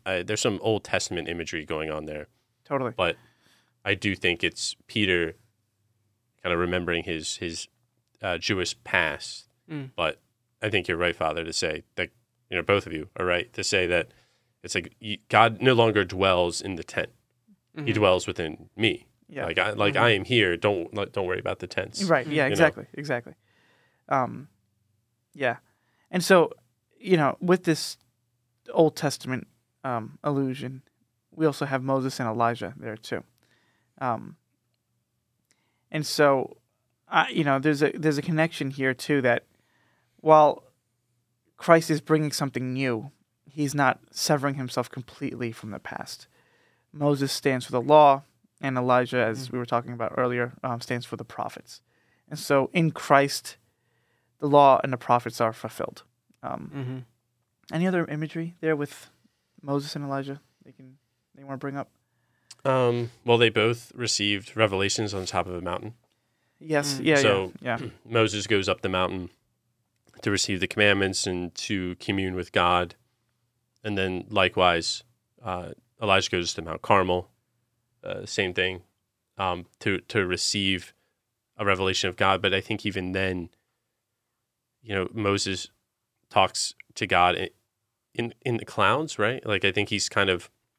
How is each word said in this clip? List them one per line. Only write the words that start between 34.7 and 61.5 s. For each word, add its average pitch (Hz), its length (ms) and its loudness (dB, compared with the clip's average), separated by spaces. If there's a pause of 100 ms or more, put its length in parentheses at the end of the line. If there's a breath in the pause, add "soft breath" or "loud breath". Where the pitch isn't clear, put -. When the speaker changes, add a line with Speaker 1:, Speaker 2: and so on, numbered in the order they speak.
Speaker 2:
and 151 140 -4
so, 139 520 2 (500)
I, 180 220 2
you 170 140 0
know, 135 160 2
there's 143 220 0
a, 147 100 4
there's 151 260 0
a 147 40 -2
connection 156 500 -2
here 131 220 0
too, 139 280 0
that 123 240 2 (760)
while 156 440 6 (920)
Christ 165 340 4
is 151 120 0
bringing 156 300 2
something 127 420 -4
new, 131 380 -4 (340)
he's 143 280 -4
not 139 260 2 (120)
severing 139 440 0
himself 127 340 -6
completely 120 640 -8
from 110 200 -14
the - 80 -10
past. - 480 -14 (640)
Moses 143 400 0
stands 131 340 -2
for - 60 -16
the 127 100 0
law, 143 420 8 (360)
and 131 180 -4
Elijah, 123 460 2
as 113 260 -4
Speaker 3:
Mm. 117 40 -12
Speaker 2:
we 123 60 -4
were 120 60 -6
talking 120 280 -2
about 117 240 -6
earlier, 123 360 -2 (100)
um, 120 180 -6
stands 123 240 -6
for - 100 -12
the 117 100 -10
prophets. - 560 -12 (480)
And 151 80 -10
so 185 360 2
in 165 180 2
Christ, - 640 2 (800)
the 151 80 -2
law 143 360 8
and 135 80 -2
the 127 60 -2
prophets 120 420 0
are 113 140 0
fulfilled. - 500 -10 (400)
Um, - 320 -10
Speaker 3:
Mm-hmm. 131 220 -8 (760)
Speaker 2:
any 170 140 0
other 180 180 0
imagery 160 560 -8
there 160 140 0
with - 340 -8 (520)
Moses 143 340 -4
and 143 100 -8
Elijah 139 340 -6 (240)
they - 80 -20
can, 131 260 -20 (380)
they 139 80 -20
wanna 139 140 -10